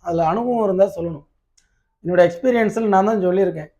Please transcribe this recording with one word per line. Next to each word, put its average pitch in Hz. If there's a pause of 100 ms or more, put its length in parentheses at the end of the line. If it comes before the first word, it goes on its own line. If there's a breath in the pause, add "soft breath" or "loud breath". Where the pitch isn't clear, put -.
அதுல 165
அனுபவம் 233
இருந்தா 190
சொல்லணும். 165 (760)
என்னோட 180
எக்ஸ்பீரியன்ஸ்ல 226
நான் 196
தான் 202
சொல்லியிருக்கேன். 180